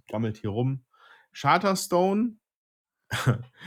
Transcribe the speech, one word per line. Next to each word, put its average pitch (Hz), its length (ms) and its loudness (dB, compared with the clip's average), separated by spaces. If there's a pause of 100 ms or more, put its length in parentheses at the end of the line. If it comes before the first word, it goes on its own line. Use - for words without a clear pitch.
gammelt 110 280 -2
hier 104 140 -6
rum. 131 340 -2 (480)
Charterstone, 190 1040 2 (720)
<laughs> - 320 0 (240)